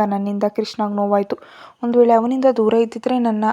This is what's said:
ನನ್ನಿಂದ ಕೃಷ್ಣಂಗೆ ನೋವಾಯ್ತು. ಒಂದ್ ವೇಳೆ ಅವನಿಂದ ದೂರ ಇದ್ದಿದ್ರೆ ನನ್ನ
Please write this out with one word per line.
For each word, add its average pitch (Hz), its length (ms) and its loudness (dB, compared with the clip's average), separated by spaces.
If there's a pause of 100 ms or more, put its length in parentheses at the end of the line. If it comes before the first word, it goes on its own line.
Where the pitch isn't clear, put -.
ನನ್ನಿಂದ 202 440 -4
ಕೃಷ್ಣಂಗೆ 208 460 -6
ನೋವಾಯ್ತು. 202 400 0 (420)
ಒಂದ್ 240 200 -2
ವೇಳೆ 240 160 6
ಅವನಿಂದ 254 420 0
ದೂರ 220 200 2
ಇದ್ದಿದ್ರೆ 233 440 -2
ನನ್ನ 220 340 0